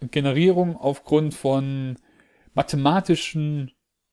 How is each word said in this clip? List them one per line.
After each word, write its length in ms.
Generierung 680
aufgrund 560
von 640
mathematischen 1160